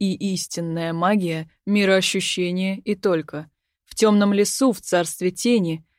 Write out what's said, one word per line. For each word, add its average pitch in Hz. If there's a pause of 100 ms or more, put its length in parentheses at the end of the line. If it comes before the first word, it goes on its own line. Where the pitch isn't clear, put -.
(340)
истинная 165
магия, 170 (160)
мироощущение 190
и 208
только. 156 (360)
В -
тёмном 208
лесу, 202
в -
царстве 180
тени, 180 (140)